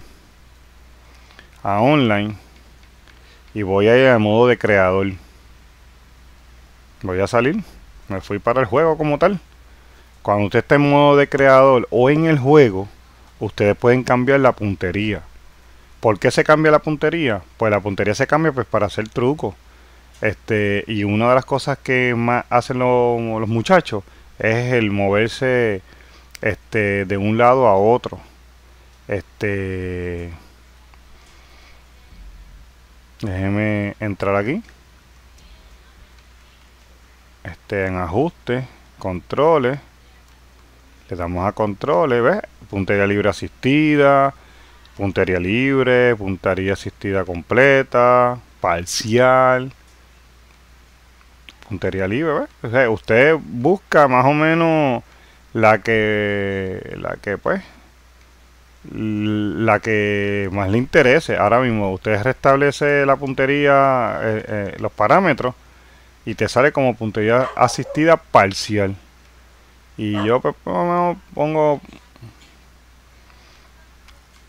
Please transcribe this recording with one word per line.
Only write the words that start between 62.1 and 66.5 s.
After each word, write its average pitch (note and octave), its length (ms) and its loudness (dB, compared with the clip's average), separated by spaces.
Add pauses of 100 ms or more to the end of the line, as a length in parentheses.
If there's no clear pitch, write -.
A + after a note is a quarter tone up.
restablece C#3+ 840 0
la C#3 100 2
puntería, C3+ 1040 0
eh, G#2+ 260 -4
eh, G#2 320 -6
los G#2 120 -6
parámetros, B2+ 640 0 (720)
y A2+ 80 -6
te G2+ 160 -2
sale C#3 220 2